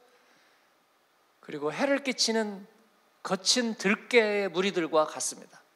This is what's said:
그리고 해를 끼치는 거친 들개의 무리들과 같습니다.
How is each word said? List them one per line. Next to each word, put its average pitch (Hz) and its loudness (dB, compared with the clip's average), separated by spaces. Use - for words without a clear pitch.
그리고 151 -6
해를 269 0
끼치는 220 -2
거친 220 0
들개의 208 2
무리들과 165 2
같습니다. - -8